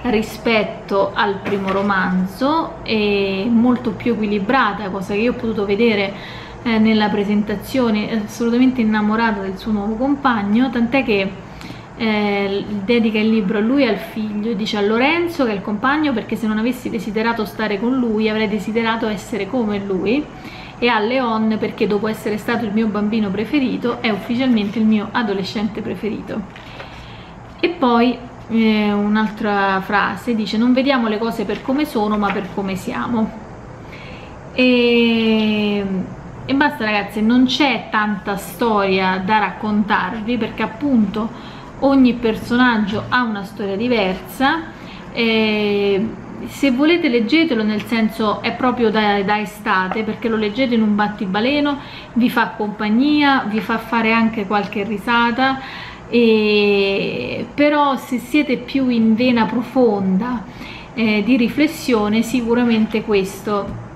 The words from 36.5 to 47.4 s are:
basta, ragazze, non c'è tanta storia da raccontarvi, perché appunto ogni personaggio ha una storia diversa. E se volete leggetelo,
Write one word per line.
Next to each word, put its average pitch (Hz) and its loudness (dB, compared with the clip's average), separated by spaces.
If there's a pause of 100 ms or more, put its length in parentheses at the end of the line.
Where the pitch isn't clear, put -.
basta, 285 2
ragazze, 208 -2
non 240 6
c'è 254 0
tanta 208 -2
storia 190 0
da 214 2
raccontarvi, 208 0
perché - -2
appunto 233 -2 (240)
ogni 269 6
personaggio 220 0
ha 247 2
una 208 -4
storia 196 -6
diversa. 247 0 (500)
E 214 2 (400)
se - 2
volete 311 4
leggetelo, 240 2